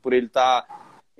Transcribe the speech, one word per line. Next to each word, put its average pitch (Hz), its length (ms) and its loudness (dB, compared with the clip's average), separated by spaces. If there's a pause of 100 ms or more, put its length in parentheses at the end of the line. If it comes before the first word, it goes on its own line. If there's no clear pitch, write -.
por 127 100 -4
ele 123 160 0
tá, 127 380 0 (540)